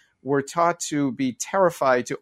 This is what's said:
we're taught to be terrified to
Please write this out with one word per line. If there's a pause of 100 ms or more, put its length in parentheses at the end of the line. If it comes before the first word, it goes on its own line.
(240)
we're
taught
to
be
terrified
to